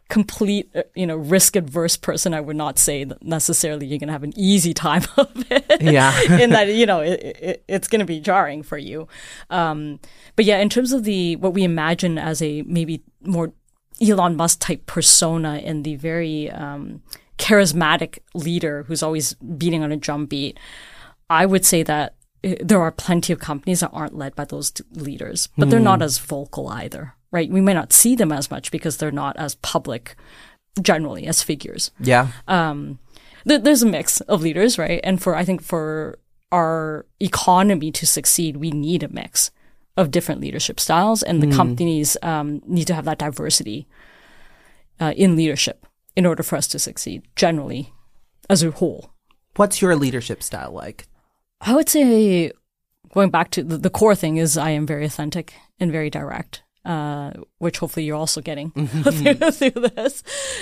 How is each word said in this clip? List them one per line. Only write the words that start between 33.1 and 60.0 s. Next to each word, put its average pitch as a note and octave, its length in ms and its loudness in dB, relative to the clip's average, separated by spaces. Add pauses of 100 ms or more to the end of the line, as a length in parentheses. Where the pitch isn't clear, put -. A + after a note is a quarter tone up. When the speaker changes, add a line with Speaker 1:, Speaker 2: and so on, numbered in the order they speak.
Speaker 1:
th-, C#4+ 160 4
there's C#4 200 6
a A#3 40 4
mix E3 340 -2
of F3 200 0
leaders, F3 360 2
right? E3+ 260 -2
And F#3 180 0
for, F3 140 0
I E3+ 100 0
think F3+ 180 -2
for D#3 560 -6 (320)
our D#3+ 540 0 (140)
economy F#3 720 2
to - 160 -6
succeed, D3+ 500 0
we D#3 140 -4
need D3+ 320 -2
a C#3+ 60 -8
mix - 420 -4 (460)
of E3 140 2
different D#3 280 -2
leadership C#3 400 -6
styles, G3+ 440 2
and E3 180 2
the D3 60 4
Speaker 2:
Mm. C#3 80 4
Speaker 1:
companies, D3+ 640 2
um, D3 460 -4
need E3+ 180 0
to F3+ 80 0
have D#3 120 -4
that D#3 120 -2
diversity, D3+ 720 -4 (1120)
uh, D#3+ 180 -2
in F3+ 180 4
leadership D#3 500 -2 (300)
in F#3 100 4
order E3 180 2
for - 120 -4
us C#3+ 120 -2
to D3 120 -6
succeed - 440 -8 (120)
generally E3 560 -2 (580)
as F3 140 4
a D#3+ 80 0
whole. C#3 380 -6 (460)
Speaker 2:
What's G3+ 260 2
your F3+ 140 4
leadership B2+ 480 -2
style C2+ 280 -10
like? - 360 -16 (540)
Speaker 1:
I A3 120 2
would D#4 160 4
say, A3 600 4 (640)
going G3 180 4
back E3+ 200 2
to E3 120 -4
the, D#3+ 140 -4
the D#3+ 120 0
core G#3 260 4
thing D#3+ 220 0
is E3 200 0
I D3+ 120 -2
am D3+ 160 0
very D3 200 -4
authentic D3+ 480 -8 (260)
and F3 120 0
very D3+ 200 -2
direct, D3 500 -10 (240)
uh, D3 460 -6 (260)
which E3+ 220 -4
hopefully D#3+ 260 -4
you're D3+ 100 -4
also D#3 260 -4
getting D3+ 300 -8
<laughs> - 60 -8
Speaker 2:
Mm-hmm. D3 240 -2
Speaker 1:
through, C4 500 4
through B3 380 0
this. - 340 -4 (380)